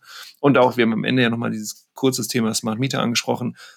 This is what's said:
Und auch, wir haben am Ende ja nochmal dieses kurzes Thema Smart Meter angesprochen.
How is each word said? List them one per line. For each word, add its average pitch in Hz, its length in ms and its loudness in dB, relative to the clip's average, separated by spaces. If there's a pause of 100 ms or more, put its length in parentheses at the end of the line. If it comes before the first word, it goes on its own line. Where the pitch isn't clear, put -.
(400)
Und 139 200 4
auch, 123 180 4
wir 123 60 4
haben 113 100 2
am 107 100 -2
Ende 127 200 2
ja 117 80 2
nochmal 117 180 -4
dieses 107 460 -10
kurzes 131 320 0
Thema 113 260 -2
Smart 110 240 -4
Meter 131 240 -2
angesprochen. 120 560 -4 (200)